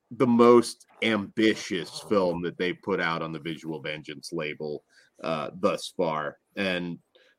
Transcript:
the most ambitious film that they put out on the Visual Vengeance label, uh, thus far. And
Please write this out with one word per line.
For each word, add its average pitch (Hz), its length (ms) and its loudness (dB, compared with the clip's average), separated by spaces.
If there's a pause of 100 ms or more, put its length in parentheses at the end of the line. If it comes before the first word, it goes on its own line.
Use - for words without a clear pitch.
the 123 160 0
most 120 600 6 (160)
ambitious 104 960 -2 (100)
film 90 320 2
that 85 160 -6
they 90 160 -2
put 92 260 -4
out 85 220 -2
on 80 100 -8
the 78 80 -8
Visual 78 400 -10
Vengeance 76 540 -12
label, 76 500 -8 (400)
uh, 78 360 -6
thus 90 360 -2
far. 78 420 -4 (180)
And 87 420 -4 (420)